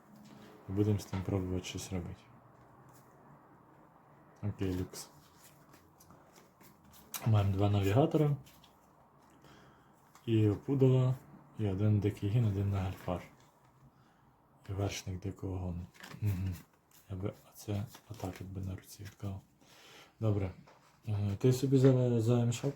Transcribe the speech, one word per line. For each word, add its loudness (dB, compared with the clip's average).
Будемо 2
з -10
тим -6
пробувати -2
щось -10
робити. -8
Окей, -4
люкс. -10
Маємо 4
два 2
навігатора. 4
І 4
опудало, 4
і 0
один 2
дикий -2
гін, 2
один 0
нагальфар. -4
І -8
вершник -4
дикого -6
гону. -6
Угу. 0
Я -8
би -6
оце -6
отак -8
якби -10
на -6
руці -16
відклав. -10
Добре. 0
Е, -2
ти 6
собі 2
за-, 6
замішав 2